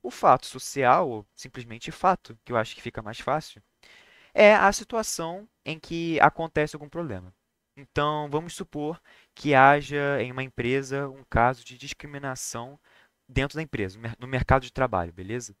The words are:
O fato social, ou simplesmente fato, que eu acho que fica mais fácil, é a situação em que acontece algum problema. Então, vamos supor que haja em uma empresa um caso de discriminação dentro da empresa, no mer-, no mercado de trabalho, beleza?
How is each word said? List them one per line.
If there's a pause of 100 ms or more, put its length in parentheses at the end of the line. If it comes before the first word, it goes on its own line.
O
fato
social,
ou (100)
simplesmente
fato,
que
eu
acho
que
fica
mais
fácil, (720)
é
a
situação (200)
em
que
acontece
algum
problema. (400)
Então,
vamos
supor (320)
que
haja
em
uma
empresa
um
caso
de
discriminação (480)
dentro
da
empresa,
no
mer-,
no
mercado
de
trabalho,
beleza?